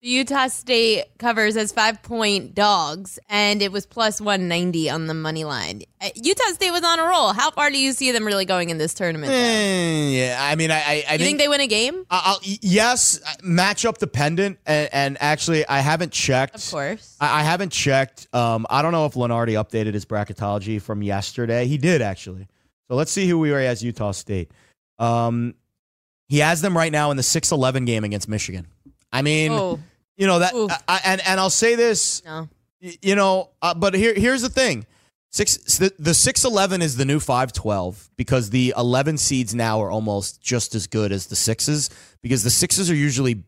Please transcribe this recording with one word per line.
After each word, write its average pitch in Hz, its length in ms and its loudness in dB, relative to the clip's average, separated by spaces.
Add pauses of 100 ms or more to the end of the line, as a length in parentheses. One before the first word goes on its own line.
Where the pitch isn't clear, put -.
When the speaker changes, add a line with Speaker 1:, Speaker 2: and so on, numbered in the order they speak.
Speaker 1:
Utah 262 460 0
State 226 560 2 (140)
covers 220 400 0
as 214 140 -2
five-point 214 800 -2
dogs, 190 640 0 (100)
and 208 320 2
it 202 100 0
was 190 140 -6
plus 220 340 -2
one 196 300 0
ninety 170 400 0
on 160 200 -4
the 160 40 -4
money 160 320 -4
line. 104 380 -6 (180)
Uh, 196 140 -6
Utah 370 400 0
State 370 160 -2
was 349 120 -2
on 339 160 2
a 320 60 0
roll. 311 300 2
How 269 160 0
far 294 200 0
do 277 80 -2
you 269 140 0
see 262 180 0
them 233 140 0
really 196 220 0
going 175 240 0
in 165 80 -4
this 156 160 -2
tournament, 165 360 -4
though? 262 60 2
Speaker 2:
Eh, 190 720 2
yeah, 127 320 0
I 143 160 0
mean, 160 140 0
I, 156 80 4
I, - 80 0
I 147 80 2
Speaker 1:
You 151 80 -2 (160)
think - 20 0
Speaker 2:
think 285 200 0
Speaker 1:
they 294 80 4
win 285 120 2
a 277 60 0
game? 247 440 -2
Speaker 2:
I, 180 140 0
I'll, 190 180 2
y-, 196 200 -6
yes, 214 580 2 (240)
matchup 196 540 0
dependent, 170 680 -2
and, 151 260 0
and 139 300 -2
actually, 151 480 0
I 139 120 2
haven't 156 320 0
checked. 131 420 0
Speaker 1:
Of - 160 -10
course. 156 500 -8
Speaker 2:
I, 143 200 2
I - 20 0
haven't 175 280 -2
checked. - 640 0
Um, 117 360 0
I 135 100 2
don't 160 120 0
know 165 120 2
if 147 80 -2
Lenardi 117 400 0 (100)
updated 107 300 -2
his 104 140 -4
bracketology 104 720 -4
from 104 220 -6
yesterday. 117 640 -2
He 143 100 0
did, 151 240 2
actually. 95 480 -8 (400)
So 127 60 -4
let's 156 180 0
see 190 160 0
who 175 100 2
we 156 140 2
are 143 80 0
as 120 240 -2
Utah 107 280 -4
State. 92 380 -6 (480)
Um, 117 580 0 (720)
he 143 100 2
has 156 240 2
them 190 140 0
right 165 160 2
now 151 180 2
in 139 80 -2
the 131 40 0
six - 300 0
eleven 131 320 2
game 113 200 0
against 104 240 -4
Michigan. 92 380 -6 (460)
I 131 100 -2
mean, 156 300 2
Speaker 1:
Oh. 185 280 -2 (360)
Speaker 2:
you 190 120 0
know, 180 100 4
that, 180 160 2
Speaker 1:
Oof. 220 160 -2
Speaker 2:
I, 170 160 -4
I, 185 180 2
and, 190 220 2
and 190 140 2
I'll 190 100 2
say 233 240 4
this, 233 500 2
Speaker 1:
No. 160 240 -12 (320)
Speaker 2:
y-, 180 220 -14
you 196 140 2
know, 190 340 2 (100)
uh, 170 140 0
but 185 200 2
here, 214 200 4
here's 240 280 2
the 247 60 -2
thing. 180 380 0 (460)
Six, - 340 0
s-, 135 120 0
the, 185 200 2
the 156 160 2
six - 300 2
eleven 196 380 2
is 147 140 -2
the 135 80 0
new 143 160 2
five 127 320 0
twelve 98 640 -4
because 123 340 0
the 127 260 2
eleven 131 420 2
seeds 123 360 -2
now 113 280 0
are 95 80 -4
almost 104 500 -4
just - 340 -4
as 104 120 -4
good 107 260 0
as 98 140 -4
the - 100 -6
sixes 143 540 -2 (320)
because 123 220 0
the 123 60 2
sixes 180 400 2
are 170 40 4
usually 131 540 0